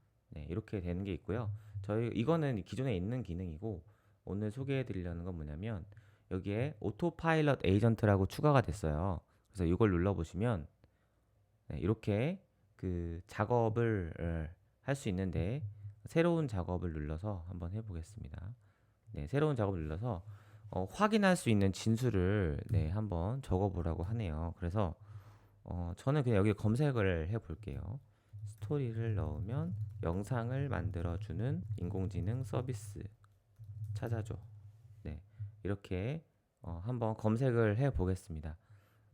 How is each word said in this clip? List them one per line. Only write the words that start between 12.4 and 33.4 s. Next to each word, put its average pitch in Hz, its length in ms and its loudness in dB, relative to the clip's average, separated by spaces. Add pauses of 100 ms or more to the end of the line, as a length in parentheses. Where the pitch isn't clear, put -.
그 85 520 -4
작업을, 110 920 2
어, 82 280 -2 (360)
할 139 120 -2
수 117 140 -4
있는데 92 540 0 (420)
새로운 165 420 2
작업을 90 460 -2
눌러서 82 540 -4
한번 87 260 -8
해보겠습니다. 104 840 -10 (580)
네, 73 140 -6
새로운 147 280 2
작업을 98 260 2
눌러서, 87 420 -4 (460)
어, 92 160 -2
확인할 202 500 4
수 - 140 0
있는 98 220 6
진술을, 101 1000 2
네, 80 200 2
한번 101 520 -2
적어보라고 87 640 0
하네요. 85 540 -2
그래서, 87 380 0 (680)
어, 85 340 -4
저는 143 260 2
그냥 117 140 4
여기 104 160 6
검색을 107 760 2
해볼게요. 101 680 -6 (460)
스토리를 113 720 -2
넣으면 95 600 -2 (280)
영상을 117 680 0
만들어주는 87 920 -2 (140)
인공지능 95 680 -2
서비스 127 580 -6 (920)